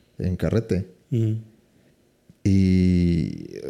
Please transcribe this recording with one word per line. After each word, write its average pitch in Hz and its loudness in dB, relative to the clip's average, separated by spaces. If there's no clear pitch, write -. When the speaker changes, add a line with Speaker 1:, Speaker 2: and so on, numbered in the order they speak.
Speaker 1:
en 87 -4
carrete. 92 -2
Speaker 2:
Ujú. 110 -2
Speaker 1:
Y 90 2